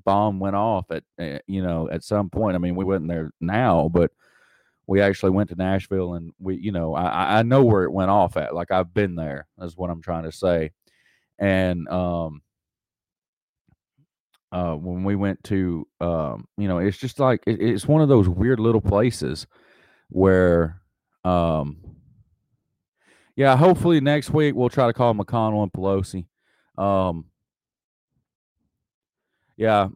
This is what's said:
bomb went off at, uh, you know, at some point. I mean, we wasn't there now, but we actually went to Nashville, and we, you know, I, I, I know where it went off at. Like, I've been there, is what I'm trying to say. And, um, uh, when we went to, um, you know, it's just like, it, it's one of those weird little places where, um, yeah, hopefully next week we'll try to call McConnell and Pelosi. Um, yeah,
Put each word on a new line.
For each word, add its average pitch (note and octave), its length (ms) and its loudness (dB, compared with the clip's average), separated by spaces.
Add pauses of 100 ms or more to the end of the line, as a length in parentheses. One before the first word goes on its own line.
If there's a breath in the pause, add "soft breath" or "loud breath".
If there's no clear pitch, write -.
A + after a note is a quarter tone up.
bomb G2+ 340 0
went G2 200 -4
off G2+ 340 -2
at, D#2+ 140 -8 (120)
uh, D2+ 300 -10
you F#2+ 160 -4
know, E2 260 -4
at E2 140 -8
some G#2 260 -2
point. G#2 260 -2
I - 20 -2
mean, F2 180 -2
we F#2+ 80 -4
wasn't F#2 240 -2
there D#2+ 320 -6
now, F2 480 0
but E2+ 240 2 (720 soft breath)
we F#2+ 140 2
actually G2+ 300 2
went G2 220 0
to F2 40 -12
Nashville, F#2 600 -4
and E2 240 -12
we, F#2+ 180 -6
you G2+ 160 -6
know, E2 200 -4
I, E2 120 -2
I, F#2 340 0
I A2+ 40 4
know C3 200 4
where G#2 220 4
it D#2 80 -4
went F#2+ 180 0
off G2 240 2
at. C#2 180 -6
Like, E2+ 160 -6
I've F#2 240 0
been G2 220 -2
there, D2+ 320 -8 (140)
is E2+ 160 -14
what F2+ 120 -6
I'm E2 120 -8
trying E2 220 -6
to D#2+ 100 -10
say. E2+ 380 0 (680)
And, F#2 480 0
um, E2+ 540 -4 (2000)
uh, F2 220 -2
when F2+ 320 -6
we G2+ 100 0
went G2 300 -2
to, F2+ 420 -2 (140)
um, D#2 560 -4
you G2+ 100 -2
know, F2 120 0
it's G2 180 0
just - 200 -10
like, C3 300 0
it, G#2+ 140 0
it's G#2+ 260 -2
one D3+ 140 4
of D3 80 4
those G#2+ 180 6
weird A2 320 0
little A2+ 220 2
places G2+ 640 -2 (640 soft breath)
where, F2+ 720 4 (420)
um, D#2+ 540 0 (1600 soft breath)
yeah, C3+ 180 6
hopefully E3+ 460 4
next C#3+ 300 0
week D3+ 220 2
we'll B2 140 0
try B2 200 2
to A#2 60 0
call A#2+ 200 2
McConnell G#2+ 500 -2
and F#2+ 80 -4
Pelosi. F#2+ 540 -2 (520)
Um, F#2 500 -2 (2250)
yeah, G#2 380 2